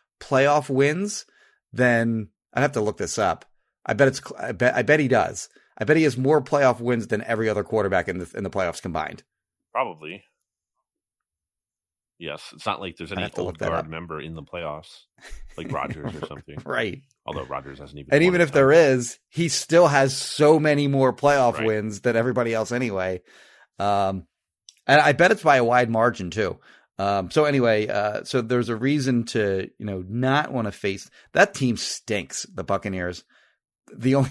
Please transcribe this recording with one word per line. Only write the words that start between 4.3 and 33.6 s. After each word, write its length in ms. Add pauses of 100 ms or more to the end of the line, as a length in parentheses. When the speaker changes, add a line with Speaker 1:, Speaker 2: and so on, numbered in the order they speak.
Speaker 1:
I 120
bet, 240
I 60
bet 180
he 80
does. 400 (280)
I 80
bet 120
he 80
has 120
more 260
playoff 380
wins 280
than 160
every 240
other 160
quarterback 440
in 100
the, 180
in 80
the 60
playoffs 320
combined. 420 (480)
Speaker 2:
Probably. 500 (2000)
Yes, 360
it's 120
not 140
like 160
there's 140
Speaker 1:
I'd 80
Speaker 2:
any 60
Speaker 1:
have 80
to 100
look 120
Speaker 2:
old 40
Speaker 1:
that 120
Speaker 2:
guard 160
Speaker 1:
up. 40
Speaker 2:
member 300
in 140
the 100
playoffs, 600 (500)
like 160
Rodgers 420
or 120
Speaker 1:
<laughs> 20
Speaker 2:
something. 360
Speaker 1:
Right. 380 (240)
Speaker 2:
Although 180
Rodgers 360
hasn't 180
even 160
Speaker 1:
And 80
Speaker 2:
won 60
Speaker 1:
even 120
Speaker 2:
a 40
Speaker 1:
if 80
there 180
Speaker 2:
title. 140 (140)
Speaker 1:
is, 200 (100)
he 200
still 400
has 280
so 440
many 260
more 260
playoff 420
Speaker 2:
Right. 120
Speaker 1:
wins 360
than 140
everybody 380
else 160
anyway. 520 (580)
Um, 460 (600)
and 140
I 120
bet 200
it's 100
by 140
a 80
wide 260
margin 400
too. 300 (380)
Um, 340
so 120
anyway, 440
uh, 340
so 180
there's 280
a 80
reason 500
to, 420 (100)
you 80
know, 220
not 440
wanna 180
face, 400 (220)
that 220
team 220
stinks, 800
the 80
Buccaneers. 640 (680)